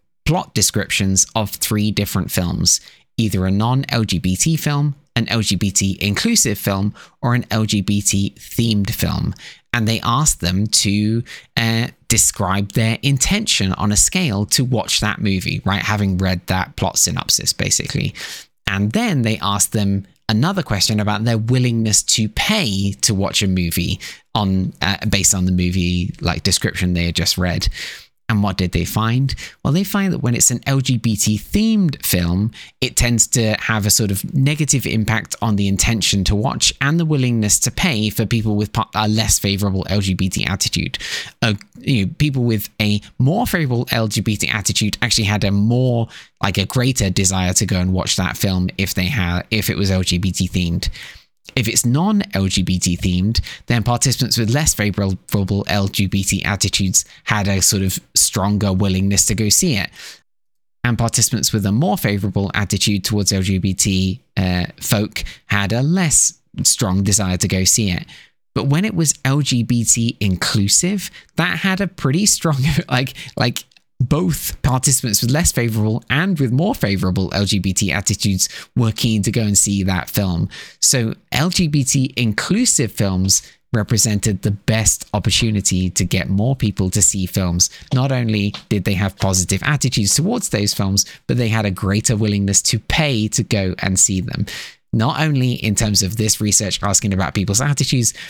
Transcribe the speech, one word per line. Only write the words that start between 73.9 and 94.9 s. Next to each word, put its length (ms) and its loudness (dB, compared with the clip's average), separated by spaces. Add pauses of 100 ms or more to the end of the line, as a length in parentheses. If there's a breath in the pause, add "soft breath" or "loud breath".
both 600 0
participants 600 0
with 100 0
less 220 2
favorable 560 0
and 280 0
with 140 0
more 240 2
favorable 580 0
L 120 0
G 140 0
B 140 0
T 180 0
attitudes 580 0 (260 loud breath)
were 160 2
keen 320 0
to 80 0
go 100 0
and 160 2
see 260 2
that 260 -2
film. 400 0 (320 loud breath)
So 320 0 (180)
L 180 0
G 180 0
B 160 2
T 340 0
inclusive 760 0
films 500 0 (320 loud breath)
represented 680 0
the 100 0
best 640 0
opportunity 760 0
to 160 -2
get 240 -2
more 260 2
people 340 0
to 120 0
see 240 2
films. 440 0 (240 loud breath)
Not 180 2
only 420 0 (160)
did 140 0
they 100 -2
have 240 0
positive 460 0
attitudes 500 0
towards 360 0
those 240 0
films, 320 0 (220 loud breath)
but 100 0
they 120 2
had 160 2
a 60 0
greater 440 0
willingness 480 2
to 160 0
pay 500 0
to 140 0
go 360 0
and 180 0
see 240 2
them. 240 -4 (480 loud breath)